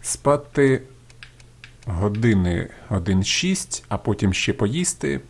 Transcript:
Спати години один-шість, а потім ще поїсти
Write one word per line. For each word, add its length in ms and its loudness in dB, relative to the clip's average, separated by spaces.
Спати 800 2
години 800 0
один-шість, 1000 -2
а 100 -4
потім 360 0
ще 180 -2
поїсти 760 -2